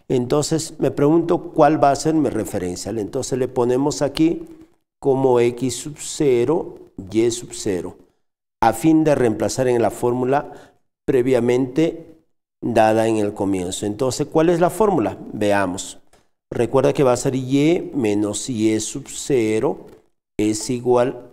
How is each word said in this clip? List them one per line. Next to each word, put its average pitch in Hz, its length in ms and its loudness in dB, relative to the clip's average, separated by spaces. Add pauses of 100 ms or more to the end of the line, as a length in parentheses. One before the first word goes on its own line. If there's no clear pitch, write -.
Entonces 139 680 0
me 143 120 0
pregunto 165 600 0
cuál 151 280 4
va 143 100 6
a 135 40 2
ser 156 180 -2
mi 147 160 2
referencial. 101 720 -6
Entonces 123 400 -4
le 127 80 -2
ponemos 127 540 0
aquí 160 420 0 (560)
como 135 400 2
X 120 360 -2
sub 147 220 -12
cero, 135 760 -2 (340)
Y 110 220 2
sub - 220 -8
cero, 87 420 -6 (640)
a 113 140 4
fin 160 320 4
de 151 100 2
reemplazar 117 540 0
en 120 120 2
la 104 100 2
fórmula 127 600 -2 (540)
previamente 127 1120 0 (440)
dada 110 460 4
en 113 100 0
el 104 160 -2
comienzo. 95 520 -4
Entonces, 127 420 -4
¿cuál 160 220 2
es 170 100 2
la 170 100 4
fórmula? 160 480 0 (140)
Veamos. 101 680 -2 (520)
Recuerda 127 420 2
que 151 100 2
va 127 100 4
a 120 40 0
ser 131 160 -2
Y 139 640 0
menos 104 540 0
Y 110 320 0
sub 135 260 -10
cero 113 800 -2 (500)
es 107 320 -2
igual 123 640 0